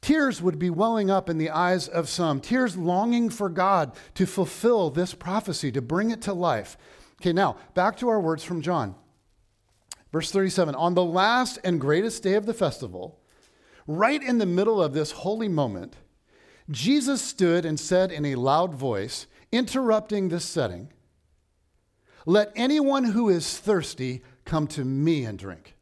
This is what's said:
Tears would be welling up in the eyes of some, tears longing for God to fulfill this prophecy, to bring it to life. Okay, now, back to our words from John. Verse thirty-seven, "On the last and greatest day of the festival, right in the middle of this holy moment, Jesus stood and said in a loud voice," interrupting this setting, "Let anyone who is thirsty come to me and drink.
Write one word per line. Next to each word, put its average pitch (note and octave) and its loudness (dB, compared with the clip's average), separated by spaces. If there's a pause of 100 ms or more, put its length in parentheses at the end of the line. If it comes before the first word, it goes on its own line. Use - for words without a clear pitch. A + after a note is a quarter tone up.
Tears C#4 0
would E3+ 0
be F3 0
welling G#3 2
up F#3+ 0
in E3+ -2
the D#3 0
eyes F3+ 0
of E3 -4
some, D#3 0
tears A#3 0
longing A3 2
for G3 -4
God E3+ 2 (200)
to F#3 2
fulfill G3 2
this E3 -2
prophecy, F3+ -4
to C3 -2
bring F3+ 0
it A3 -6
to G3+ -4
life. D#3+ -2 (420)
Okay, F3 2
now, F3 2 (160)
back F#3+ 2
to B3 -2
our A3 2
words D#3+ 0
from E3+ -6
John. C3+ -2 (1160)
Verse D3+ -4
thirty-seven, F3+ 2
"On E3+ 2
the F3+ 4
last G#3+ 2
and F3 0
greatest E3 0
day G3 2
of G#3+ 0
the A3+ -2
festival, A#2+ -4 (680)
right A3+ 0
in B3 0
the G#3+ 2
middle F#3+ 2
of C#3+ 0
this D3+ -2
holy G#3+ -4
moment, C#3 -2 (720)
Jesus A#3+ 0
stood E3+ 2
and D3+ -2
said F#3 2
in D3+ -4
a C#3+ -2
loud D3 2
voice," B2 -4 (240)
interrupting G#3+ 0
this E3 -2
setting, A2 -4 (1300)
"Let G#3 4
anyone C4+ 2
who A3+ 2
is E3+ 0
thirsty C3 -2 (220)
come D#3 0
to C#3+ -6
me C#3 0
and G#2 -8
drink. F2+ -14